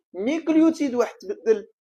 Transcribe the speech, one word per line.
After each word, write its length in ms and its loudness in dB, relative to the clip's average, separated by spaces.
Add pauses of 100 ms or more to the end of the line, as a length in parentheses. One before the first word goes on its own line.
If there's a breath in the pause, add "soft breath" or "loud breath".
(160)
نيكليوتيد 800 0
واحد 260 -2
تبدل، 460 -2 (160)